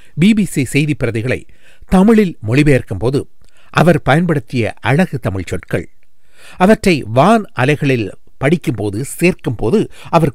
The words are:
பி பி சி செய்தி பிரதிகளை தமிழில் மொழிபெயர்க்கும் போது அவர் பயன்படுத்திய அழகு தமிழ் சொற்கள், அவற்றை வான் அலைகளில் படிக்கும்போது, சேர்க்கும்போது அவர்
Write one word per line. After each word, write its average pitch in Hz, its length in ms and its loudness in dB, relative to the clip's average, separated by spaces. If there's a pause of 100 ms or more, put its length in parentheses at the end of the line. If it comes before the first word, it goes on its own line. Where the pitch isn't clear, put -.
(160)
பி 196 180 4
பி 208 120 0
சி 135 200 -4
செய்தி 151 380 0
பிரதிகளை 117 440 -4 (380)
தமிழில் 202 520 4 (100)
மொழிபெயர்க்கும் 127 500 2
போது 117 320 -2 (400)
அவர் 156 320 2
பயன்படுத்திய 139 800 0
அழகு 139 380 0
தமிழ் 95 260 -4
சொற்கள், - 440 -6 (680)
அவற்றை 185 500 2
வான் 175 460 2
அலைகளில் 127 580 0 (260)
படிக்கும்போது, 123 680 -2 (140)
சேர்க்கும்போது 165 680 -2 (200)
அவர் 165 260 2